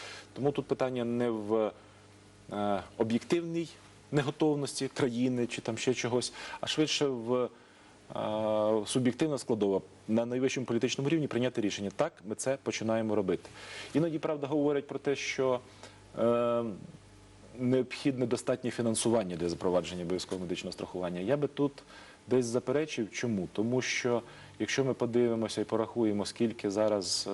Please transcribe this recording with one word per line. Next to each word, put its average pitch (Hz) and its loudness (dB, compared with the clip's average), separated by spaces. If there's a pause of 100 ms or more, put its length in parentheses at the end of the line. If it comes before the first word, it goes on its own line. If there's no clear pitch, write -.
(320)
Тому 135 0
тут 139 -2
питання 127 -2
не 120 0
в, 110 0 (800)
е, 104 0 (160)
об'єктивній 165 0 (440)
неготовності 143 2
країни 123 2
чи - -6
там 113 -4
ще 127 2
чогось, 120 0 (280)
а - -6
швидше 151 2
в, 123 0 (680)
е, 107 2
суб'єктивна 131 2
складова 101 2 (280)
на 113 2
найвищому 127 0
політичному 127 0
рівні 156 2
прийняти 123 0
рішення. 101 -2
Так, 156 0 (160)
ми 107 -6
це 135 -2
починаємо 110 -2
робити. 92 0 (460)
Іноді, 160 2
правда, 151 -2
говорять 143 2
про 135 -6
те, 139 0
що, 131 0 (580)
е, 120 2 (920)
необхідне 127 2
достатнє 120 0
фінансування 110 2
для 85 0
запровадження 90 0
обов'язкового 92 -4
медичного 87 -4
страхування. 90 -6
Я 110 0
би 143 0
тут 143 -2 (560)
десь 123 4
заперечив. 127 -2
Чому? 101 -2
Тому 120 0
що, 120 0 (360)
якщо 120 0
ми 123 2
подивимося 113 2
і 104 0
порахуємо, 110 0
скільки 110 0
зараз 101 2